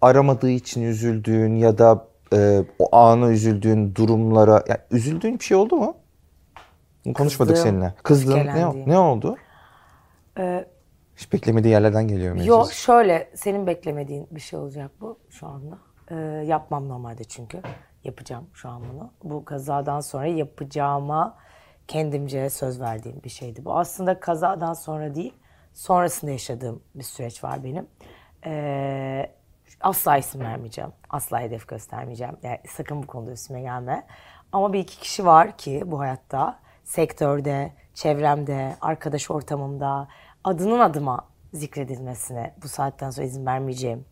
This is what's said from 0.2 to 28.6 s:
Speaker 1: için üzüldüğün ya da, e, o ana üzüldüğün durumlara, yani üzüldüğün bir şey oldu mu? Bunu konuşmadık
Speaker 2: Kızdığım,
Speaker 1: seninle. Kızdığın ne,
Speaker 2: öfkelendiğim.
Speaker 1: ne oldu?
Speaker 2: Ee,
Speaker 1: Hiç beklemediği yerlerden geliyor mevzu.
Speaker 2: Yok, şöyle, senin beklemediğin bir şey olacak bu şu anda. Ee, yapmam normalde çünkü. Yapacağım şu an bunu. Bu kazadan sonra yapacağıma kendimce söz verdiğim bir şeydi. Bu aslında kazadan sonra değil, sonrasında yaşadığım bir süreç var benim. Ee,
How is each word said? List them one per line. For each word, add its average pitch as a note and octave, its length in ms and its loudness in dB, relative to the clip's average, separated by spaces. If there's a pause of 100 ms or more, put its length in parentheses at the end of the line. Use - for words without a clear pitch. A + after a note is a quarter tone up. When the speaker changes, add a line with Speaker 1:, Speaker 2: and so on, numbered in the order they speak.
Speaker 1:
için B2 300 -4
üzüldüğün A2 720 0
ya A2+ 220 6
da, A2+ 280 8 (280)
e, G2+ 300 6 (160)
o - 160 4
ana A#2 340 8
üzüldüğün G#2+ 680 2
durumlara, A2 720 6
yani - 120 0 (120)
üzüldüğün D#3+ 480 -2
bir - 40 -12
şey - 140 2
oldu F#4+ 180 4
mu? C4+ 220 0 (1080)
Bunu B2 80 -4
konuşmadık C#3 420 2
Speaker 2:
Kızdığım, E3 160 4
Speaker 1:
seninle. F#2 220 -2 (100)
Kızdığın C3+ 340 4
ne, D3 40 4
Speaker 2:
öfkelendiğim. C#3+ 480 -2
Speaker 1:
ne E3+ 80 6
oldu? C3+ 400 2 (1040)
Speaker 2:
Ee, F#3 260 -4 (500)
Speaker 1:
Hiç - 180 -16
beklemediği A2+ 380 2
yerlerden G#2+ 360 4
geliyor F#2 280 -2
mevzu. F3 140 0
Speaker 2:
Yok, A#3 240 6
şöyle, A3+ 600 4
senin G3+ 320 -4
beklemediğin D3 640 -6
bir D#3 80 -16
şey D#3 200 -14
olacak C#3+ 320 -12 (100)
bu A3 160 -14 (120)
şu - 180 -20
anda. C#3+ 300 -16 (340)
Ee, E3 40 -10 (300)
yapmam D3+ 440 -4
normalde A#2+ 340 -12
çünkü. A#2+ 380 -16 (420)
Yapacağım C3 500 -14
şu - 160 -18
an A#2+ 120 -16 (120)
bunu. F#3 180 -18 (120)
Bu D3 220 -10
kazadan C#3+ 540 -6
sonra C#3+ 280 -8
yapacağıma D3 1080 -4 (520)
kendimce C#3+ 640 -4
söz B2+ 320 -8
verdiğim A#2 420 -10
bir B2 60 -14
şeydi. A#2+ 360 -16
Bu - 140 -2
aslında F#3 400 -2
kazadan E3+ 540 -4
sonra D3+ 420 -10
değil, F#3+ 180 -10 (400)
sonrasında F3 580 -2
yaşadığım B2 500 -10 (140)
bir C3+ 80 -16
süreç - 400 -14
var C3+ 200 -8
benim. C3+ 220 -10 (600)
Ee, C#3 840 -6 (500)